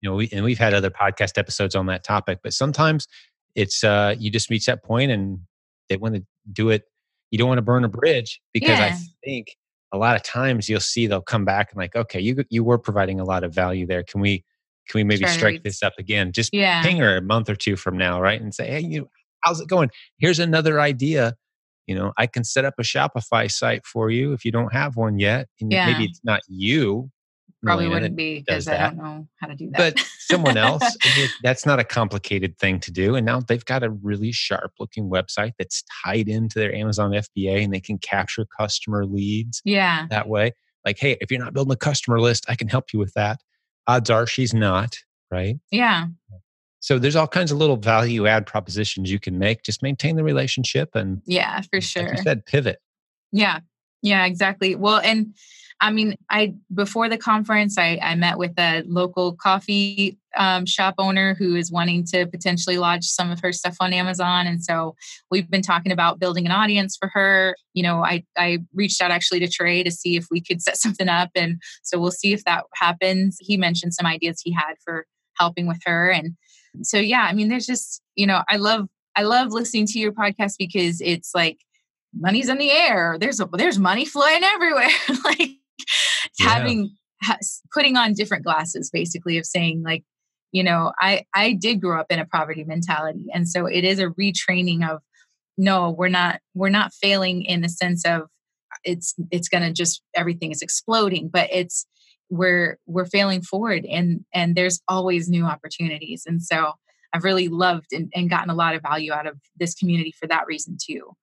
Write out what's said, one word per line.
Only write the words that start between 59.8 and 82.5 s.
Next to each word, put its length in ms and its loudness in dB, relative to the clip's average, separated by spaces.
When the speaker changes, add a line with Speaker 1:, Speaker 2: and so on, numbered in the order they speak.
Speaker 2:
um, 300 0
shop 320 0
owner 380 2
who 200 0
is 160 -2
wanting 340 0
to 220 0
potentially 520 -2
lodge 260 0
some 260 -2
of 100 -6
her 100 -2
stuff 280 -6
on 140 0
Amazon. 540 0
And 160 -2
so 320 -2
we've 200 0
been 120 0
talking 300 0
about 280 2
building 280 0
an 40 0
audience 480 2
for 140 -2
her. 420 4
You 100 0
know, 200 4
I, 200 0
I 220 2
reached 280 0
out 100 2
actually 300 0
to 60 0
Trey 360 0
to 80 0
see 240 -2
if 160 -2
we 100 0
could 220 -4
set 140 0
<laughs> 40 -2
something 280 0
up. 260 2
And 260 0
so 160 -2
we'll 120 2
see 220 0
if 120 -4
that 180 0
happens. 640 2
He 180 0
mentioned 360 0
some 140 -2
ideas 360 -4
he 100 -4
had 300 -2
for 220 -8
helping 300 0
with 180 -4
her. 240 2
And 280 -2
so, 140 0
yeah, 320 2
I 40 -2
mean, 160 2
there's 180 -2
just, 340 -6
you 100 2
know, 240 4
I 80 2
love, 300 0
I 80 2
love 280 2
listening 360 0
to 120 -2
your 120 0
podcast 460 -2
because 440 -2
it's 340 -2
like, 240 0
money's 300 2